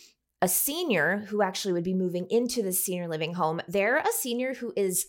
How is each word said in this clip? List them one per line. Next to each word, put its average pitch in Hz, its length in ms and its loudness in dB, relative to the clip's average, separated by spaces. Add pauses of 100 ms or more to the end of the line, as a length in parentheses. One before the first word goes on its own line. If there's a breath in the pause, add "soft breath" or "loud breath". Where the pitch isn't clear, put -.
(400 soft breath)
a 185 80 4
senior 208 800 2
who 208 140 2
actually 190 320 0
would 175 100 0
be 185 80 -2
moving 180 380 0
into 240 320 2
the 190 100 -2
senior 180 340 -2
living 160 280 -4
home, 165 340 0
they're 202 300 2
a 427 200 2
senior 254 360 -2
who 240 200 -8
is 185 340 2